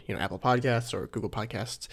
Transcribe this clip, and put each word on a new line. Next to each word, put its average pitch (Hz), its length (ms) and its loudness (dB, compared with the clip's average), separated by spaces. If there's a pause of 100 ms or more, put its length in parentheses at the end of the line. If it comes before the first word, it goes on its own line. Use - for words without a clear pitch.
you 98 80 -2
know, - 60 -4
Apple 95 180 -2
Podcasts 123 540 4
or - 140 -2
Google 107 240 -2
Podcasts, 107 640 -6